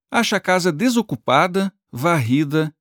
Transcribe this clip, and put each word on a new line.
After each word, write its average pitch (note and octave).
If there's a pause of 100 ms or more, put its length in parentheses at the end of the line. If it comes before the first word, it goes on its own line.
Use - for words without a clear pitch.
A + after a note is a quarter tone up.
(100)
acha A3+
a F#3
casa F#3
desocupada, F#3 (200)
varrida D3